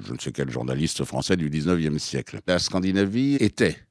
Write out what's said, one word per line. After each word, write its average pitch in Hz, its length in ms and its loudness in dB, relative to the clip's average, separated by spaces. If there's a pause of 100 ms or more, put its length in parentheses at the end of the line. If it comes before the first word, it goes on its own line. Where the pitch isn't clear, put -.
je 62 60 -6
ne 64 60 -8
sais 65 120 -6
quel 69 180 -4
journaliste 64 540 -2
français 67 320 0
du 78 140 -2
dix-neuvième 76 500 2
siècle. - 480 -6
La 90 120 4
Scandinavie 98 800 2
était, 101 380 2 (140)